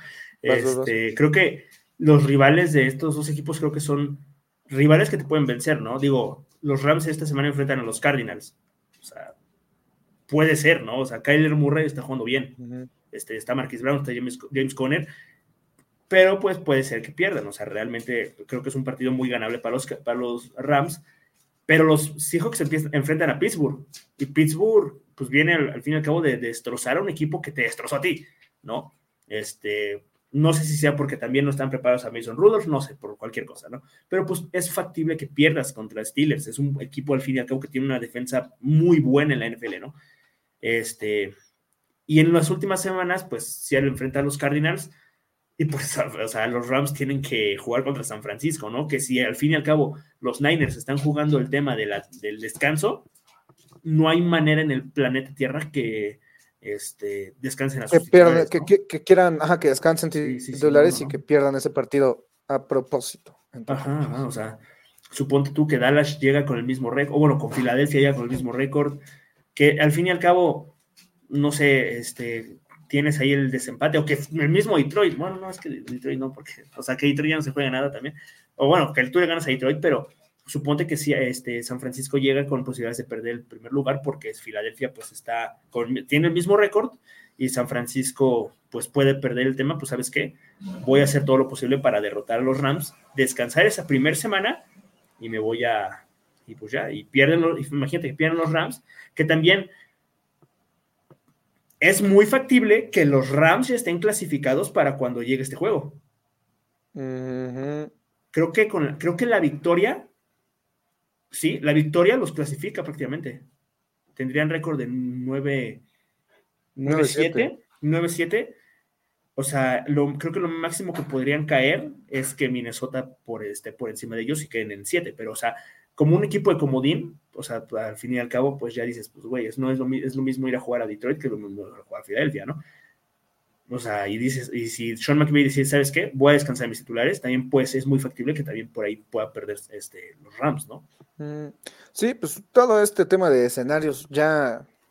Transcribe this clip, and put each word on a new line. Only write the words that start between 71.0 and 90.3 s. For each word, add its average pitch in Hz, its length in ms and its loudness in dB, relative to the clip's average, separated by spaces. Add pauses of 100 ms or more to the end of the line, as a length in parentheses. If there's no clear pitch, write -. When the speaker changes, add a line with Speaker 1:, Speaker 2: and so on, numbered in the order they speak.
Speaker 2:
no 143 220 0
sé, 135 480 2
este, 117 580 -10 (340)
tienes 147 300 2
ahí 135 100 2
el 139 180 2
desempate, 131 480 -2
o 151 60 2
que 147 160 -2 (180)
el 151 120 2
mismo 202 260 2
Detroit, 151 400 2
bueno, 185 220 -6
no, 190 120 -12
es 180 120 -16
que 165 80 -12
Detroit 127 500 -8
no, 131 140 -8
porque, - 320 -20 (100)
o 127 80 -12
sea, 127 140 -4
que 143 100 0
Detroit 147 220 2
ya 160 80 0
no 151 40 -2
se 135 100 -6
juega 139 200 -2
nada 139 180 -2
también, 139 260 -10 (420)
o 139 100 4
bueno, 156 240 4
que 127 160 0
tú 175 140 2
le 175 60 4
ganas 165 200 -4
a - 20 0
Detroit, 131 320 0
pero 147 280 0 (360)
suponte 147 400 -2
que 156 120 -2
si, 151 160 0
este, 123 500 -2
San 127 160 -8
Francisco 131 380 -6
llega 135 280 2
con 135 200 -2
posibilidades 117 320 -6
de 120 80 -10
perder 113 260 -8
el 120 120 -10
primer 117 280 -20
lugar, 139 320 -2
porque 131 260 -8
es - 120 -14
Filadelfia, 113 520 -8
pues, - 200 -20
está 117 560 -8
con, 120 360 -4
tiene 151 220 2
el 165 60 0
mismo 180 240 2
récord, 214 340 2 (460)
y 131 100 -2
San 123 220 -4
Francisco, 123 880 -2 (120)
pues, 113 200 -8
puede 139 260 4
perder 127 320 -2
el 131 80 -2
tema, 143 220 -2
pues, 143 140 -10
¿sabes 123 200 -6
qué? - 240 -6 (500)